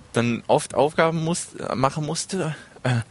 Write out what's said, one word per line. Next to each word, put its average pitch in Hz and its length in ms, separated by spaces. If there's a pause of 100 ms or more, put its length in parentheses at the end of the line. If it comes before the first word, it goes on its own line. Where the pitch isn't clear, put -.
(140)
dann 117 340
oft - 260
Aufgaben 160 500
muss-, 170 320 (200)
machen 135 300
musste, 160 500 (260)
äh, 123 300